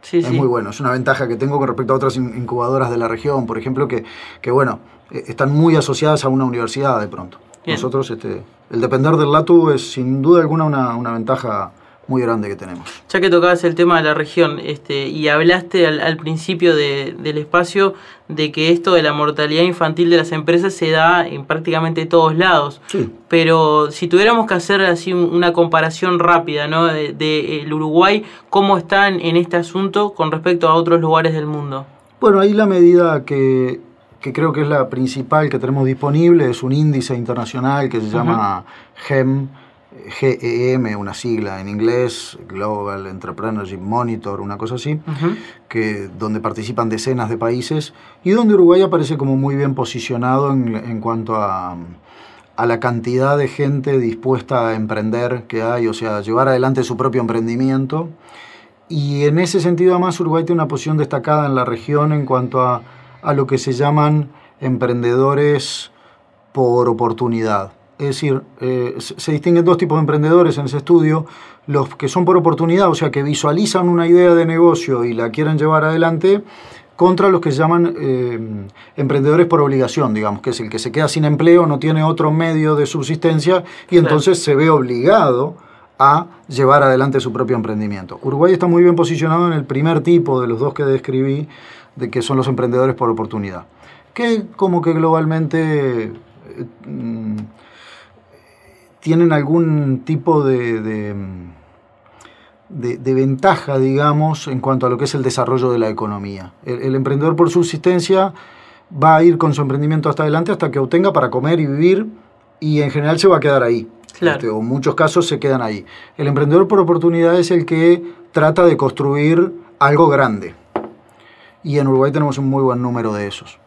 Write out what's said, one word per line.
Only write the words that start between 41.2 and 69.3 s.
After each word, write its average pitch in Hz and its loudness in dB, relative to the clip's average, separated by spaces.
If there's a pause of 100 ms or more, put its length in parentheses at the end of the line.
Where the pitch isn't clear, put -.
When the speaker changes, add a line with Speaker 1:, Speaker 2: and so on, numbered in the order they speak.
Speaker 2:
en 98 -12
inglés, 113 -2 (120)
Global 101 -8
Entrepreneurship 95 -8
Monitor, 107 -6
una 101 -10
cosa 110 -8
así, 147 -6 (120)
Speaker 1:
Ujú. 160 -4 (340)
Speaker 2:
que, 104 -4 (100)
donde 107 -4
participan 110 -6
decenas 113 -4
de 113 -6
países 123 -4 (280)
y 180 0
donde 214 4
Uruguay 180 6
aparece 160 0
como 135 0
muy 139 0
bien 139 -2
posicionado 127 -2
en, 123 -2
en 113 -8
cuanto 113 -4
a, 95 -6 (800)
a 113 -2
la 117 0
cantidad 123 -2
de 143 -2
gente 139 -2
dispuesta 123 -2
a 113 -2
emprender 110 -4
que 113 -4
hay, 117 -2
o 107 -2
sea, 107 -6
llevar 113 0
adelante 131 0
su 120 -6
propio 127 -2
emprendimiento. 131 -2 (800)
Y 143 -2
en 151 2
ese 180 0
sentido, 175 2
además, 180 -2
Uruguay 165 0
tiene 170 0
una 151 -2
posición 156 -4
destacada 147 0
en 135 -2
la 127 0
región 147 -2
en 147 -2
cuanto 127 -2
a, 123 0 (400)
a 151 -2
lo 139 0
que 135 0
se 135 -4
llaman 147 2 (680)
emprendedores 135 0 (600)
por 123 2
oportunidad. 113 -2 (260)
Es 143 -6
decir, 135 -2 (180)
eh, 127 -4
se, - -14
se - -6